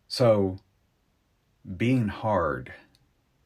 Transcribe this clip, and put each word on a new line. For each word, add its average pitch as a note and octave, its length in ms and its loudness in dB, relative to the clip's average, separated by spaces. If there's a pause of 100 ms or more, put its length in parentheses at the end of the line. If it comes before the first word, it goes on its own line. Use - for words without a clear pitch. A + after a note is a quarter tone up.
So, G2+ 520 2 (1200)
being A#2+ 300 2
hard E2+ 640 -2 (720)